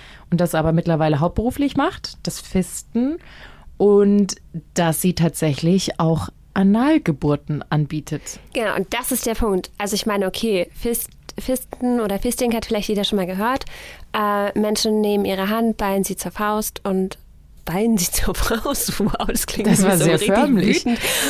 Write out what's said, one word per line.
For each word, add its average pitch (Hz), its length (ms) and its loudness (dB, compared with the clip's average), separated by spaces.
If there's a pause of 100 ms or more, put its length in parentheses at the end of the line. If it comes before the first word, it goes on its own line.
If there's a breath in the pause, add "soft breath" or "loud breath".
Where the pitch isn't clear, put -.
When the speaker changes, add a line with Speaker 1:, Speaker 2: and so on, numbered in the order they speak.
(300 loud breath)
Speaker 1:
und 170 100 2
das 170 160 2
aber 160 160 2
mittlerweile 160 480 2
hauptberuflich 233 560 0
macht, - 480 -2
das - 160 -8
Fisten, 240 800 -2 (600 loud breath)
und 202 560 6 (400)
dass 165 260 2
sie 180 140 2
tatsächlich 165 840 0
auch 160 280 2 (260)
Analgeburten 190 1160 2
anbietet. 151 720 -4 (120)
Speaker 2:
Genau, 220 240 -2
und 185 160 -4
das 240 200 -4
ist 233 140 -4
der 233 80 -2
Punkt. 196 440 -2
Also 202 160 -4
ich - 120 -4
meine, 202 200 0
okay, 185 480 -2
Fist, 233 340 -4 (300)
Fisten 247 640 -2
oder 208 180 -2
Fisting 240 360 0
hat 226 120 -4
vielleicht 208 220 -2
jeder 208 160 0
schon 208 120 0
mal 185 100 0
gehört. 214 380 -2 (480 loud breath)
Äh, 208 460 0
Menschen 214 420 0
nehmen 208 240 2
ihre 190 260 -2
Hand, 226 260 0
ballen 196 280 0
sie 190 120 -6
zur - 160 -8
Faust 214 520 -4
und 190 340 -2 (460)
ballen 214 340 0
sie 175 120 -2
<laughs> - 0 -
zur - 240 0
Faust. - 640 -2
Wow, 202 300 -2
das - 180 -2
klingt 214 220 -2
Speaker 1:
Das 214 160 4
war 190 140 4
Speaker 2:
so 156 60 2
Speaker 1:
sehr 165 100 4
Speaker 2:
richtig 196 200 2
Speaker 1:
förmlich. 247 500 4
Speaker 2:
wütend. 240 140 0 (320 loud breath)